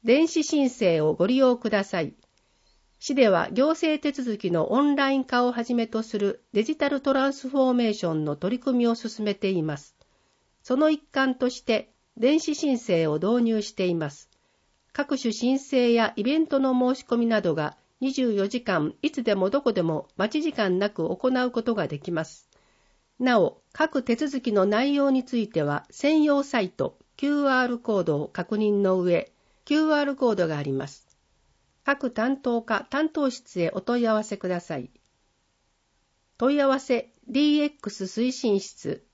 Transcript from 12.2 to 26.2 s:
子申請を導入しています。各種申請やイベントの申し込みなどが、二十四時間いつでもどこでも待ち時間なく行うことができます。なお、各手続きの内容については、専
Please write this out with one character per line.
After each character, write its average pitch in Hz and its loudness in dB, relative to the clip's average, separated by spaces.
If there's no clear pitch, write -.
子 311 -4
申 277 0
請 165 0
を 151 0
導 214 0
入 220 0
し - -10
て 185 -2
い 180 0
ま 160 -4
す。 - -20
各 285 -4
種 226 -2
申 254 0
請 247 2
や 226 2
イ 202 -4
ベ 285 0
ン 311 0
ト 277 0
の 269 0
申 254 0
し - -20
込 233 -2
み 233 0
な 220 0
ど 175 0
が、 151 -6
二 269 -2
十 254 -2
四 196 0
時 240 -6
間 160 -2
い 302 -2
つ 240 -6
で 214 2
も 190 0
ど 277 0
こ 233 0
で 185 0
も 160 -2
待 226 -2
ち - -
時 311 -2
間 190 0
な 208 0
く 170 -4
行 254 0
う 247 -4
こ 233 -4
と 233 -2
が 165 -2
で 143 -8
き 175 -8
ま 160 -2
す。 - -20
な 247 4
お、 - 0
各 302 -2
手 233 0
続 269 -4
き 233 -2
の 196 4
内 247 2
容 277 2
に 262 2
つ 247 -4
い 214 0
て 160 -2
は、 147 -2
専 302 2